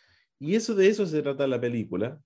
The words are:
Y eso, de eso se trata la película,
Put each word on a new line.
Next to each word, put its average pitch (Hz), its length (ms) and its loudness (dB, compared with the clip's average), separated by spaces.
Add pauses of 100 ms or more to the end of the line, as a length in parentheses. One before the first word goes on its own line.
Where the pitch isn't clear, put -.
(400)
Y 156 160 0
eso, 226 180 0
de 196 140 6
eso 214 180 2
se 151 160 -2
trata 139 260 -2
la 123 120 -2
película, 113 680 -4